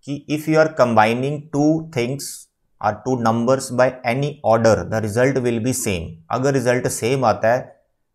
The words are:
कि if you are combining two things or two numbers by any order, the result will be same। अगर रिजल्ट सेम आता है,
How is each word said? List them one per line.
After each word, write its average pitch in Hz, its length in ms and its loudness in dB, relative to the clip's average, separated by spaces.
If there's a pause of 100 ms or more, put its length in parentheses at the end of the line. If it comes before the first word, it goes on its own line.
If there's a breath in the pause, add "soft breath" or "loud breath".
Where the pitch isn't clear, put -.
कि 143 280 -10
if 151 220 -2
you 156 100 6
are 156 180 0
combining 120 560 2 (180)
two 160 420 0
things 127 260 -4 (640)
or 107 80 2
two 123 300 -2
numbers 120 560 0
by 127 120 4 (160)
any 139 240 -2 (160)
order, 110 440 4
the 110 140 -2
result 123 420 0
will 117 200 -2
be 127 100 -2
same। 90 280 -4 (260)
अगर 131 220 0
रिजल्ट 123 340 0
सेम 131 380 -2
आता 110 280 2
है, - 280 -6 (320)